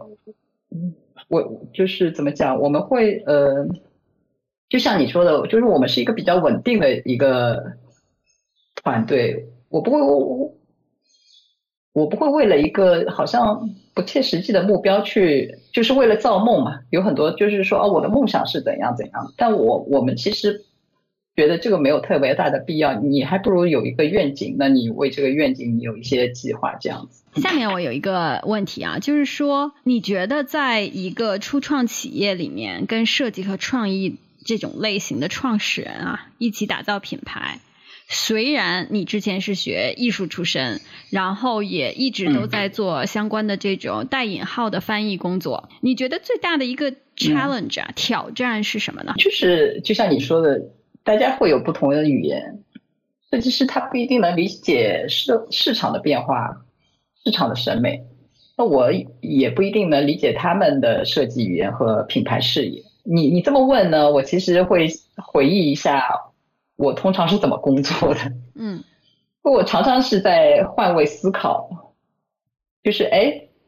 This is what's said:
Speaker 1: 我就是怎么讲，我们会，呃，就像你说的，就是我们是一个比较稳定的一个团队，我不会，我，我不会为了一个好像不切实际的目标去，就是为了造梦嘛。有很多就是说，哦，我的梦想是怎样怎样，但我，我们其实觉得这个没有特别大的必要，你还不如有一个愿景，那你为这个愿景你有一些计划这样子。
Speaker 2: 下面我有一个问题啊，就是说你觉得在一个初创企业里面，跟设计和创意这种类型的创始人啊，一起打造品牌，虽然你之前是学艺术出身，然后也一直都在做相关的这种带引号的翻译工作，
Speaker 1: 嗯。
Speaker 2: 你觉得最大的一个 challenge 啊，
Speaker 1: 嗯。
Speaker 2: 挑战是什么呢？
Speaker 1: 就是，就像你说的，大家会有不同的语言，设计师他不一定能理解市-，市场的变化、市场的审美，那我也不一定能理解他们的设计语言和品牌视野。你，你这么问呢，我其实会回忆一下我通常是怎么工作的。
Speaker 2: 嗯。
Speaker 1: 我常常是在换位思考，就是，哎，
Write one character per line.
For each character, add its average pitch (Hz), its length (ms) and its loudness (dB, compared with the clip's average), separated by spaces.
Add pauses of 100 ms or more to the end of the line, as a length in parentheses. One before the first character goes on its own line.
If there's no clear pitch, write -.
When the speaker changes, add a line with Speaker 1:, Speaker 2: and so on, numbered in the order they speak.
(1300)
Speaker 1:
我 - 440 -2
就 190 140 0
是 180 240 0
怎 151 140 -6
么 139 80 0
讲， 139 280 0
我 143 80 2
们 147 140 2
会， 220 440 2
呃， 143 420 2 (1000)
就 254 100 0
像 262 200 2
你 262 80 2
说 175 160 2
的， 156 260 4
就 226 100 4
是 240 60 4
我 185 140 4
们 131 80 4
是 - 140 0
一 120 40 0
个 226 100 0
比 - 100 -6
较 180 120 4
稳 151 260 2
定 233 180 2
的 131 200 4
一 127 140 -2
个 123 480 2 (1200)
团 113 220 0
队， - 440 0 (200)
我 156 140 -2
不 233 80 2
会， 294 100 4
我， 277 540 0 (1400)
我 151 140 2
不 196 100 -4
会 311 120 2
为 285 180 4
了 170 120 6
一 151 120 2
个 180 400 4
好 - 160 -4
像 226 420 0 (240)
不 - 80 -4
切 262 220 -2
实 170 180 -2
际 - 100 -6
的 185 120 4
目 196 180 2
标 202 220 2
去， 160 560 0 (160)
就 233 80 2
是 233 100 2
为 254 140 4
了 220 100 4
造 214 220 2
梦 208 260 2
嘛。 - 240 -8
有 175 140 0
很 208 120 2
多 156 180 2
就 208 180 2
是 196 120 0
说， 190 200 0
哦， 202 100 2
我 160 80 2
的 - 80 -2
梦 233 180 2
想 - 200 0
是 156 160 -4
怎 - 160 -4
样 120 180 -2
怎 - 140 -6
样， - 260 -12
但 226 160 2
我， 127 260 2 (120)
我 139 100 4
们 123 160 0
其 - 140 -2
实 202 340 -2 (720)
觉 151 100 6
得 165 120 4
这 240 100 -4
个 190 100 4
没 143 120 4
有 147 100 4
特 160 180 0
别 135 160 2
大 156 140 0
的 - 100 0
必 156 200 -4
要， 139 160 2
你 139 300 0
还 185 120 -2
不 190 140 0
如 175 160 4
有 139 180 2
一 123 60 -4
个 151 160 0
愿 156 280 0
景， - 240 -6
那 139 120 2
你 123 180 4
为 135 220 -2
这 143 100 -6
个 135 80 2
愿 139 260 2
景 117 220 -4
你 117 60 -2
有 113 160 -8
一 120 40 -16
些 123 280 0
计 - 240 -10
划 - 260 -6
这 - 80 -6
样 - 220 -10
子。 - 120 -20 (200)
Speaker 2:
下 370 100 0
面 233 180 0
我 185 80 -2
有 147 140 -4
一 135 80 -6
个 175 460 -2
问 208 180 -2
题 - 180 -10
啊， 82 180 -6
就 294 140 -2
是 285 120 2
说 285 460 -2 (120)
你 247 160 2
觉 190 260 -2
得 277 180 -2
在 262 360 0
一 185 300 -6
个 208 280 -4
初 277 220 -4
创 277 260 -2
企 - 220 -8
业 196 260 -2
里 170 140 -6
面， 92 380 -8
跟 226 180 -2
设 233 260 -2
计 185 140 -10
和 196 140 -6
创 220 320 -4
意 190 280 -4 (260)
这 226 140 -4
种 - 180 -8
类 214 220 -4
型 - 220 -6
的 160 80 -4
创 220 320 -2
始 - 220 -4
人 - 120 -12
啊， - 320 -8 (100)
一 233 140 -2
起 208 160 -6
打 202 160 -6
造 202 160 -4
品 - 260 -12
牌， - 360 -10 (480)
虽 226 440 -2
然 180 380 -2
你 202 140 -2
之 208 160 -4
前 196 200 -2
是 196 140 -4
学 101 420 -4
艺 240 140 -2
术 185 160 -4
出 170 180 -8
身， 127 360 -4 (300)
然 190 260 -2
后 226 260 -2
也 180 300 -4
一 165 180 -2
直 170 240 -2
都 113 140 0
在 202 200 -2
做 180 380 -2
相 214 220 -4
关 214 180 -2
的 196 100 -2
这 190 200 -2
种 - 280 -6
带 262 200 -4
引 190 200 -6
号 226 240 -4
的 208 140 -4
翻 214 260 -4
译 190 80 -4
工 180 240 -4
作， 131 300 -6
Speaker 1:
嗯。 - 100 -20
Speaker 2:
你 254 140 0
觉 254 140 -4
得 330 100 -6
最 480 200 -4
大 339 180 -2
的 269 100 -2
一 247 80 -6
个 269 180 -4 (240)
challenge 185 640 -2
啊， - 80 -8
Speaker 1:
嗯。 - 60 -14
Speaker 2:
挑 - 380 -4
战 226 320 -2
是 208 160 -6
什 - 140 -6
么 - 100 -12
呢？ - 120 -6
Speaker 1:
就 - 140 4
是， 165 520 2
就 214 120 0
像 208 160 2
你 131 80 2
说 165 240 2
的， 139 180 2 (440)
大 214 120 4
家 262 200 2
会 196 120 2
有 147 120 4
不 160 100 -4
同 143 200 0
的 151 140 2
语 131 180 2
言， - 420 -6 (680)
设 254 80 0
计 247 100 0
师 254 160 2
他 269 160 0
不 - 160 -6
一 240 100 0
定 247 140 2
能 175 160 2
理 180 120 2
解 107 600 0
市-， - 240 -2 (180)
市 - 220 0
场 120 200 -2
的 120 80 -4
变 143 200 0
化、 - 440 -4 (600)
市 233 60 0
场 135 180 0
的 - 60 -4
审 - 260 -2
美， - 240 -2 (540)
那 240 60 2
我 135 260 4 (300)
也 131 300 0
不 196 120 0
一 196 80 0
定 202 180 0
能 147 160 2
理 147 120 0
解 131 160 0
他 180 240 0
们 147 240 2
的 117 240 2
设 135 220 0
计 120 200 -4
语 90 80 -2
言 95 180 -2
和 110 300 0
品 - 220 -2
牌 117 160 -2
视 131 260 0
野。 - 160 -10 (220)
你， 165 260 2
你 170 120 2
这 285 80 2
么 269 160 4
问 220 240 4
呢， 147 220 4
我 139 100 4
其 175 160 0
实 180 240 4
会 180 240 4 (300)
回 143 320 2
忆 170 240 2
一 - 20 2
下 135 340 0 (680)
我 139 160 2
通 190 200 0
常 180 140 2
是 196 100 2
怎 151 120 2
么 - 100 0
工 139 240 2
作 151 320 0
的。 - 60 -6 (340)
Speaker 2:
嗯。 208 300 -8 (580)
Speaker 1:
我 254 220 4
常 175 180 0
常 254 180 4
是 214 200 2
在 180 420 6
换 180 320 0
位 151 100 4
思 180 280 -2
考， - 600 -4 (920)
就 208 80 2
是， 214 100 0
哎， - 460 2 (200)